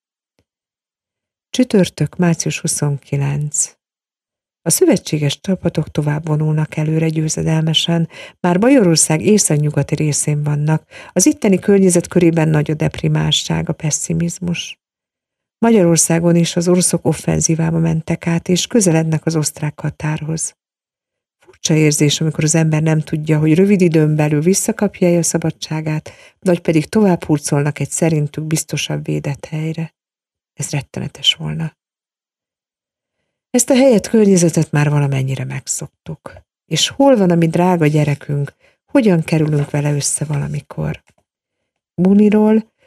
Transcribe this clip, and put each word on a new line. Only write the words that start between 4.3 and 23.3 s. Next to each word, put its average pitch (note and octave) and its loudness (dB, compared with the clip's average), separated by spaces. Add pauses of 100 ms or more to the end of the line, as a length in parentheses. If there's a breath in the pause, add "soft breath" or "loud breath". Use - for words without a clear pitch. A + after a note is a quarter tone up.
A E3 -4
szövetséges D#3 0
csapatok F3 -4
tovább D3+ -4
vonulnak D#3 -2
előre D#3 -2
győzedelmesen, D#3+ -2 (320 loud breath)
már F3 2
Bajorország F#3 4
északnyugati D3 0
részén D3+ -2
vannak, D3+ -2 (240 loud breath)
az F#3 4
itteni G#3 2
környezet F#3+ 2
körében E3 2
nagy D3+ 0
a D#3 0
deprimáltság, D#3 -2
a E3 -2
pessimizmus. E3+ -6 (800)
Magyarországon E3+ 4
is E3+ 0
az E3+ -2
oroszok F3+ 0
offenzívába D#3+ -2
mentek E3 -2
át, E3+ -2
és F3+ 0
közelednek D#3+ 0
az E3 -2
osztrák D3+ -6
határhoz. D#3 -8 (840)
Furcsa - -6
érzés, D3+ 2
amikor D#3 -2
az D#3 0
ember D#3 2
nem D#3+ 0
tudja, D#3 -2